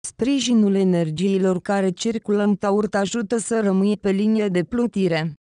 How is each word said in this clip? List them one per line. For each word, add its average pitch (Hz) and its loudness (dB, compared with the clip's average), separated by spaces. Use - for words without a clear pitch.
Sprijinul 226 2
energiilor 185 0
care 196 0
circulă 208 -2
în 202 2
Taur 208 0
te 202 -4
ajută 208 -2
să 226 -2
rămâi 202 2
pe 202 -2
linie 214 0
de 180 0
plutire. 175 -2